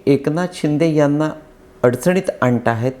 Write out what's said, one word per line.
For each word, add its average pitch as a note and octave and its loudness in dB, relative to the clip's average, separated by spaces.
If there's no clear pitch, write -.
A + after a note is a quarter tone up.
एकनाथ D3+ 0
शिंदे D3+ 0
यांना D3+ 0
अडचणीत F3+ 0
आणत A#2+ 2
आहेत, A#2 0